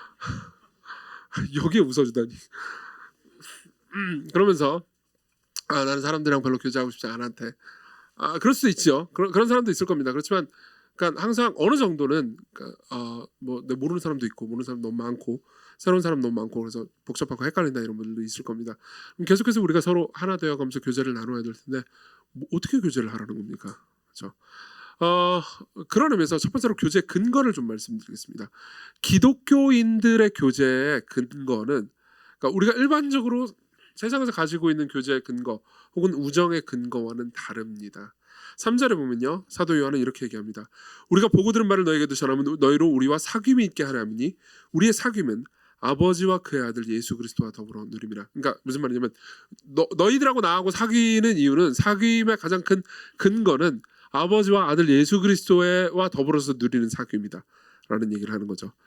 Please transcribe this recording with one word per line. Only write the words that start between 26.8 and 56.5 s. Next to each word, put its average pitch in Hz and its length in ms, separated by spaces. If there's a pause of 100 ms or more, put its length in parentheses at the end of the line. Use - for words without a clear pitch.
근거를 240 480
좀 123 140
말씀드리겠습니다. - 800 (500)
기독교인들의 226 1400
교제의 135 720
근거는, 123 800 (500)
그러니까, 147 180
우리가 208 180
일반적으로 262 720 (480)
세상에서 240 360
가지고 160 380
있는 151 180
교제의 135 340
근거 123 380 (340)
혹은 180 200
우정의 147 480
근거와는 120 720
다릅니다. 104 800 (420)
삼 226 220
절에 247 160
보면요, 139 540
사도 165 300
요한은 139 200
이렇게 127 260
얘기합니다. 107 460 (400)
"우리가 196 180
보고 196 240
들은 214 160
바를 190 160
너에게도 151 300
전하면 143 460
너희로 147 280
우리와 139 300
사귐이 240 460
있게 160 200
하려 135 160
함이니 110 360 (360)
우리의 208 220
사귐은 143 500 (360)
아버지와 175 580
그의 139 240
아들 117 260
예수 117 300
그리스도와 117 320
더불어 107 400
누림이라." 107 420
그러니까, 139 320
무슨 131 160
말이냐면, 123 300 (560)
너, 151 200 (120)
너희들하고 262 420
나하고 180 300
사귀는 226 640
이유는, 143 360
사귐의 220 680
가장 180 220
큰 190 200 (360)
근거는 175 640 (300)
아버지와 190 580
아들 160 180
예수 147 320
그리스도와 180 920
더불어서 139 480